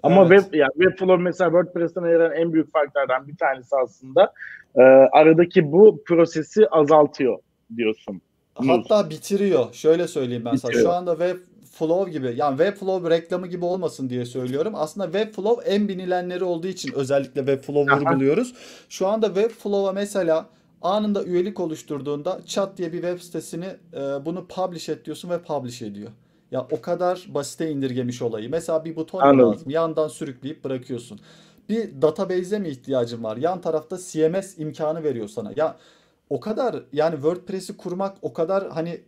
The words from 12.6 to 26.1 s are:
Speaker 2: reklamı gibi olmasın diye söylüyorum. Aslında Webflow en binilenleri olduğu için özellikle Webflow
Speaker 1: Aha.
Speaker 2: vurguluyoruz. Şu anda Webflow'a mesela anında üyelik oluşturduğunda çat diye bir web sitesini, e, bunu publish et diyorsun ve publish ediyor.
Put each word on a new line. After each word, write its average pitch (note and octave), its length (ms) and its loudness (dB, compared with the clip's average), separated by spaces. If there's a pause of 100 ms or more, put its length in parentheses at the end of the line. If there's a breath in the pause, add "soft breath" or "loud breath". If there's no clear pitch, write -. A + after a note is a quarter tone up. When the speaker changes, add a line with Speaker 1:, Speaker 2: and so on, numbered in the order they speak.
Speaker 2:
reklamı F3 380 -2
gibi F3 180 -8
olmasın F3 440 -4
diye B2 160 -4
söylüyorum. B2+ 500 -6
Aslında D#3 300 -6
Webflow G3+ 680 -2
en G#3 160 0
binilenleri F3+ 560 -4
olduğu F3 240 -4
için F3+ 280 -10
özellikle C#3 460 -2
Webflow C#3+ 520 0
Speaker 1:
Aha. C#3 80 2
Speaker 2:
vurguluyoruz. C#3 520 0 (360 loud breath)
Şu - 180 -4
anda G#3+ 200 0
Webflow'a G3+ 640 -2
mesela F#3 540 -2 (360)
anında G3+ 420 -2
üyelik F3+ 360 -2
oluşturduğunda D3+ 840 -6
çat G3 320 -4
diye E3+ 160 -6
bir F3 80 -8
web F3 180 -6
sitesini, E3 460 -12 (280)
e, C#3 320 -6
bunu F3 220 -8
publish F3+ 420 -8
et D3+ 160 -8
diyorsun D#3 240 -12
ve F3 120 -4
publish B2+ 400 -8
ediyor. G#2 300 -12 (400)